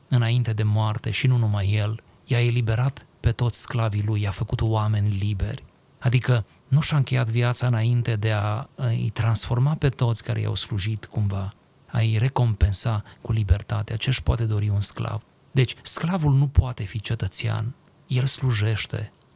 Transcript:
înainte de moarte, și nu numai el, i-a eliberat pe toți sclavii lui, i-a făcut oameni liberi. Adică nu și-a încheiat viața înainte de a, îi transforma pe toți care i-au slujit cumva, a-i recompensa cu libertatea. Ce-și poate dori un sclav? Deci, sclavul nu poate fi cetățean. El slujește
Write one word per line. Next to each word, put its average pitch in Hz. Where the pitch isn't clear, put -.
înainte 117
de 110
moarte, 107
și -
nu 127
numai 104
el, 107
i-a 120
eliberat 120
pe 120
toți -
sclavii 107
lui, 107
i-a 101
făcut -
oameni 107
liberi. 101
Adică 120
nu 139
și-a 151
încheiat 127
viața 120
înainte 117
de 107
a, 107
îi 120
transforma 117
pe 147
toți 117
care 110
i-au 104
slujit 104
cumva, 98
a-i 110
recompensa 110
cu -
libertatea. 107
Ce-și -
poate 117
dori 107
un 101
sclav? 107
Deci, 127
sclavul 165
nu 139
poate 127
fi 104
cetățean. 107
El 127
slujește 107